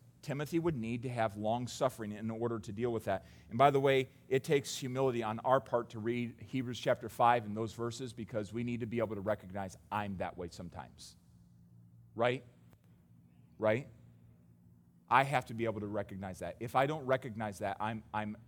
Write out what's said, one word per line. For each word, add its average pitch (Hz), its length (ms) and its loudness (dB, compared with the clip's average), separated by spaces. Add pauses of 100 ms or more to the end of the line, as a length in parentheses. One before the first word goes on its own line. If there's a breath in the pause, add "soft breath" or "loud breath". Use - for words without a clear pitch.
(220)
Timothy 151 380 -2
would 165 180 0
need 117 260 -4
to 131 60 -4
have 113 260 0
long 110 320 0
suffering 113 440 -2
in 107 180 -6
order 117 300 -2
to 107 120 -10
deal 117 220 0
with 110 120 -2
that. 95 200 0 (240 loud breath)
And 117 80 -6
by 139 140 10
the 139 80 6
way, 135 300 4 (200 soft breath)
it 131 140 4
takes 143 340 0
humility 127 440 0
on 110 180 -2
our 131 200 6
part 120 320 0
to 117 80 -8
read 117 400 0
Hebrews 120 400 -4
chapter 120 300 0
five 120 360 6
and 104 100 -6
those 110 180 -2
verses, 117 400 -6
because 107 400 -6
we 120 100 -2
need 120 160 -4
to 120 60 -4
be 117 140 -2
able 110 160 0
to 101 60 -6
recognize, 95 560 -4 (140)
"I'm 101 260 -2
that 87 200 -4
way 87 120 -6
sometimes." - 680 -14 (1000)
Right? 123 280 2 (1160)
Right? 110 280 4 (1200)
I 127 140 6
have 139 240 0
to 117 60 -10
be 113 120 -2
able 107 160 -2
to 104 60 -4
recognize 98 520 -6
that. 87 200 -8
If 113 160 -4
I 131 100 6
don't 147 200 -4
recognize 113 540 -2
that, 98 200 -4
I'm, 110 240 -4 (100)
I'm, 107 240 -4 (100)